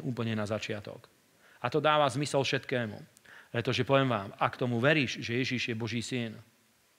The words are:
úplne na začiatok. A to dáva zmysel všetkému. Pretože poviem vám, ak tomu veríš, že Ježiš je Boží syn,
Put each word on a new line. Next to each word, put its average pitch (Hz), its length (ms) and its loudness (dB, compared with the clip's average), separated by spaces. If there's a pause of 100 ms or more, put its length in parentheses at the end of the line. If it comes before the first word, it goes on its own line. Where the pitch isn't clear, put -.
úplne 113 320 -2
na 107 80 -2
začiatok. 107 640 -6 (520)
A 123 120 -2
to 156 80 2
dáva 151 280 6
zmysel 135 360 0
všetkému. 120 520 -2 (540)
Pretože 120 320 0
poviem 135 300 4
vám, 101 260 -2
ak 127 220 0
tomu 120 180 0
veríš, 139 460 2
že 117 160 -2
Ježiš 123 320 -2
je 110 40 -4
Boží 113 280 -4
syn, 117 320 -6 (640)